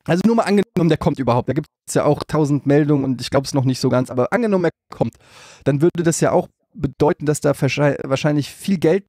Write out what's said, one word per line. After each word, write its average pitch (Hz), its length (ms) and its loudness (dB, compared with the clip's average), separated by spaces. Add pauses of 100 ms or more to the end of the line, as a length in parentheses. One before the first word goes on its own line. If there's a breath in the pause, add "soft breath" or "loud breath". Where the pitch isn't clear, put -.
also 175 200 0
nur 226 120 4
mal 226 80 2
angenommen, 185 440 0
der 160 80 4
kommt - 220 -2
überhaupt, 120 320 0
da - 20 -4
gibt's 151 160 -4 (240)
ja 143 120 0
auch 147 220 2
tausend 147 380 0
Meldungen 143 400 2
und 127 160 -4
ich 120 80 -10
glaub's 135 240 -2
noch 135 140 0
nicht 131 140 -2
so 131 100 0
ganz, 127 200 0
aber 123 220 -2
angenommen, 202 320 0
er - 320 -6
kommt, - 200 -4 (480 loud breath)
dann 139 180 0
würde 170 200 2
das 165 180 0
ja 147 120 2
auch 170 160 0 (240)
bedeuten, 147 540 -2
dass 147 160 -2
da 143 100 2
verschei-, 143 500 -2
wahrscheinlich 147 480 -2
viel - 280 -4
Geld 170 300 0